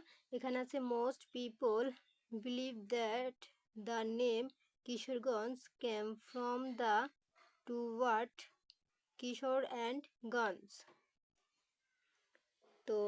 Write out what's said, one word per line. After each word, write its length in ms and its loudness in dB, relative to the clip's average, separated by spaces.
এখানে 260 0
আছে, 180 -4
"Most 400 2
people 560 2
believe 460 -2
that 480 0
the 240 -4
name 320 4
কিশোরগঞ্জ 720 0
came 320 -2
from 360 -2
the 200 4
two 180 -2
word 400 2
কিশোর 420 0
and 220 -2
গঞ্জ।" 400 0
তো 80 2